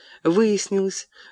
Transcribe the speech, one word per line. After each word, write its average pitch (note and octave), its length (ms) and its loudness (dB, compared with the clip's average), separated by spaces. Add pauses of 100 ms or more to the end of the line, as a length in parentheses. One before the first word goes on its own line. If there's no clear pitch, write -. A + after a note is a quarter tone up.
(220)
Выяснилось, F#3+ 880 0 (220)